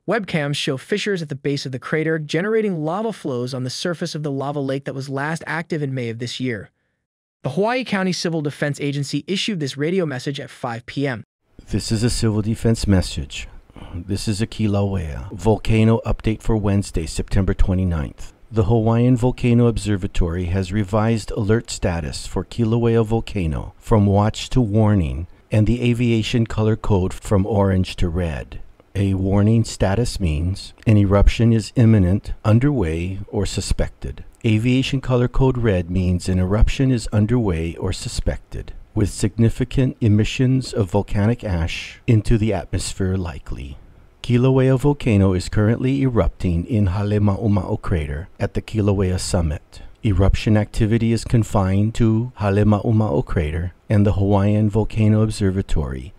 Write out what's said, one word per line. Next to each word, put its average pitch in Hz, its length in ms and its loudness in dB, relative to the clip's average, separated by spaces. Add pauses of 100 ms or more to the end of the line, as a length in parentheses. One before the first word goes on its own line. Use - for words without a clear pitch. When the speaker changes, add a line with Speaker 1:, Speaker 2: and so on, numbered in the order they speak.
Speaker 1:
Webcams 165 500 -2
show 143 200 -4
fissures 196 460 -4
at 147 80 -10
the 143 40 -6
base 139 300 -4
of 131 80 -8
the 127 60 -8
crater, 160 400 -2
generating 180 680 -2
lava 202 280 -4
flows 127 420 -6
on 127 100 -6
the 127 60 -6
surface 170 440 -6
of 151 80 -8
the 147 80 -4
lava 139 300 -4
lake 135 240 -4
that 135 100 -10
was 135 140 -10
last 143 380 -6
active 160 360 -6
in 135 120 -4
May 123 160 -4
of 113 80 -10
this 120 220 -8
year. 123 300 -6 (720)
The 139 80 -4
Hawaii 226 340 -2
County 190 280 -2
Civil 165 300 -4
Defense 143 380 -4
Agency 143 460 -4
issued 190 340 -4
this 135 160 -6
radio 170 280 0
message 139 360 -6
at 120 100 -14
five 117 340 -8
P 139 220 -4
M. 113 180 -6 (460)
Speaker 2:
This - 200 -4
is 110 120 0
a 120 80 2
civil 107 320 0
defense 113 440 0
message. - 640 -2 (460)
This 92 340 -6
is 104 140 -2
a 110 40 0
Kilauea 98 880 -2
volcano 110 720 2
update - 380 -2
for 113 140 2
Wednesday, 98 500 0
September 95 480 0
twenty-ninth. 90 800 0 (180)
The 110 140 2
Hawaiian 117 500 4
Volcano 120 520 2
Observatory 95 800 0
has 90 260 -2
revised 107 600 0
alert 110 380 0
status 85 560 -4
for 92 200 -4
Kilauea 117 580 2
volcano 92 720 -4
from 107 300 4
watch 104 420 2
to 131 140 2
warning 98 640 2 (240)
and 107 160 4
the 120 160 0
aviation 117 640 2
color 110 280 0
code 92 380 2
from 98 320 0
orange 98 520 0
to 92 120 2
red. 80 520 -6 (340)
A 101 200 0
warning 101 500 2
status 107 540 0
means 85 540 -2 (140)
an 110 100 6
eruption 101 560 4
is 113 240 -2
imminent, 104 560 4 (100)
underway, 98 760 0 (100)
or 101 160 -2
suspected. - 800 -4 (220)
Aviation 127 560 2
color 123 260 0
code 131 300 2
red 92 320 0
means 90 360 0
an 92 120 0
eruption 107 520 0
is 120 220 -2
underway 104 640 -2
or 95 160 -4
suspected, - 800 -8 (220)
with 107 160 0
significant 117 920 0
emissions 127 720 2
of 101 180 -2
volcanic 104 540 0
ash - 600 -4
into 113 320 4
the 107 160 2
atmosphere 92 600 -4
likely. 73 600 -8 (440)
Kilauea 131 580 4
volcano 110 540 2
is 90 160 -2
currently 123 540 0
erupting 92 640 0
in 104 220 2
Halema'uma'o 101 920 0
crater 78 480 -4 (100)
at - 160 -4
the 104 60 -2
Kilauea 98 580 0
summit. - 640 -4 (240)
Eruption 98 520 4
activity 113 560 2
is 113 120 0
confined 104 720 2
to 113 440 2
Halema'uma'o 104 840 2
crater, 85 480 -2 (160)
and 101 160 4
the 101 80 4
Hawaiian 104 560 2
Volcano 107 540 2
Observatory 92 960 -2